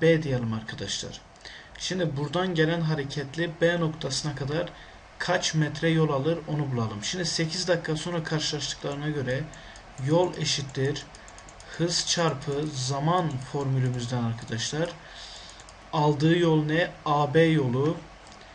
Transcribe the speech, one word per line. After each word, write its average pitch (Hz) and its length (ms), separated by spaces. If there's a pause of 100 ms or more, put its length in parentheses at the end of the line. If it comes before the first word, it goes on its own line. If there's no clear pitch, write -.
B 160 220
diyelim 120 300
arkadaşlar. - 680 (560)
Şimdi 175 400
buradan 175 380
gelen 165 260
hareketli 151 720 (100)
B 170 180
noktasına 151 560
kadar 151 340 (500)
kaç - 340
metre 156 360
yol 160 200
alır 147 380
onu 147 240
bulalım. 110 320
Şimdi 185 220
sekiz 165 420
dakika 165 280
sonra 170 280
karşılaştıklarına 147 880
göre 139 340 (640)
yol 170 300
eşittir 143 680 (760)
hız 170 280
çarpı 147 580 (100)
zaman 143 540 (220)
formülümüzden 127 720
arkadaşlar. 113 680 (1040)
Aldığı 151 440
yol 160 280
ne? 165 260 (140)
A 147 280
B 160 80
yolu. 151 560 (580)